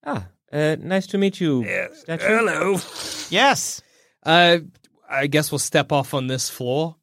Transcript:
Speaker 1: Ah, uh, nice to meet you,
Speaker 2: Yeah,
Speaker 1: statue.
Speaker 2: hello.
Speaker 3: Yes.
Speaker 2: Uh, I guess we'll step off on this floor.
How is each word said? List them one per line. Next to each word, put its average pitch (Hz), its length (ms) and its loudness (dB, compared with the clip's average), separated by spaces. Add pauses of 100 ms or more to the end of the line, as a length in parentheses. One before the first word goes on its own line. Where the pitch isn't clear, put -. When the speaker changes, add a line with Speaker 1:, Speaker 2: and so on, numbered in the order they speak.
Speaker 1:
Ah, 123 220 -6 (260)
uh, 151 260 0
nice 190 280 -2
to 202 100 -4
meet 196 240 0
you, 143 240 2
Speaker 2:
Yeah, 92 300 -4
Speaker 1:
statue. 165 320 -8
Speaker 2:
hello. 196 520 2 (520)
Speaker 3:
Yes. 240 500 2 (420)
Speaker 2:
Uh, 170 360 6 (500)
I 135 160 -2
guess 151 260 0
we'll 147 60 -4
step - 340 0
off 139 220 0
on 131 140 -2
this 131 200 -4
floor. 147 560 -4